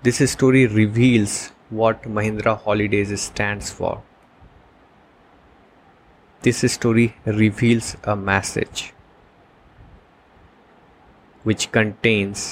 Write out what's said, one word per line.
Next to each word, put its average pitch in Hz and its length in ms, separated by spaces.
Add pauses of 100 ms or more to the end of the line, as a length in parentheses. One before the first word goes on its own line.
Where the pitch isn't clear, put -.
This 123 180 (140)
story 131 320
reveals 107 720 (320)
what 113 320
Mahindra 107 540 (120)
Holidays 104 540
stands 101 580
for. - 160 (2500)
This 123 220 (140)
story 117 320 (140)
reveals 110 800
a 104 160 (100)
message - 560 (2500)
which - 300
contains 107 800